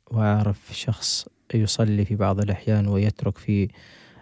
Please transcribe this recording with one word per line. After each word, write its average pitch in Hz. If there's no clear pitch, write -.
وأعرف 104
شخص -
يصلي 107
في 107
بعض 98
الأحيان 104
ويترك 101
في 101